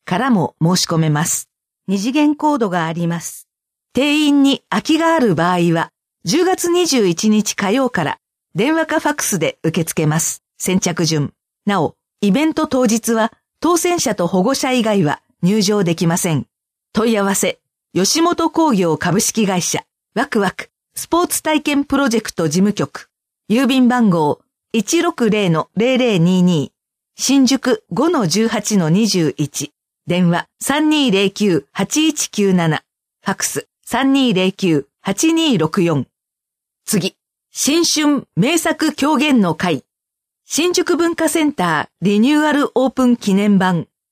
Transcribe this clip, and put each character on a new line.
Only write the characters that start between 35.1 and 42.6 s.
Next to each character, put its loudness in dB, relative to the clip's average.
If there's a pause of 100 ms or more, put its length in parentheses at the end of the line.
二 2
六 0
四。 0 (800)
次、 -4 (340)
新 0
春 0 (100)
名 2
作 -2
狂 0
言 2
の 0
会。 -4 (600)
新 -2
宿 0
文 0
化 0
セ 0
ン 0
タ -2 (140)
ー 0
リ 2
ニ 4
ュ 2
ー 2
ア 0
ル 0